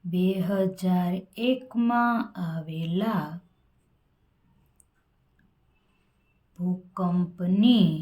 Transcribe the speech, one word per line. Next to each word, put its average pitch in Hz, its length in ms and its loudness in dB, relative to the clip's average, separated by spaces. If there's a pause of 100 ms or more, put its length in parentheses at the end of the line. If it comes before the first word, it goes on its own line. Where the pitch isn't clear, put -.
બે 180 220 0 (220)
હજાર 185 640 0 (380)
એકમાં 240 680 0 (280)
આવેલા 165 800 -2 (3250)
ભૂકંપની 180 1300 2 (120)